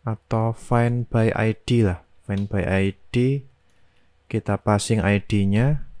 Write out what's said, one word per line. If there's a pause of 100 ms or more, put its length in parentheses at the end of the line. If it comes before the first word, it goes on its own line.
atau
find
by
I
D
lah. (240)
Find
by
I (180)
D, (800)
kita
passing
I
D-nya. (120)